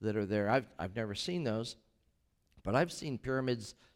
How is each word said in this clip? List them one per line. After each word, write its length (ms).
that 160
are 100
there. 240
I've, 180
I've 180
never 180
seen 300
those, 320
but 100
I've 180
seen 260
pyramids 560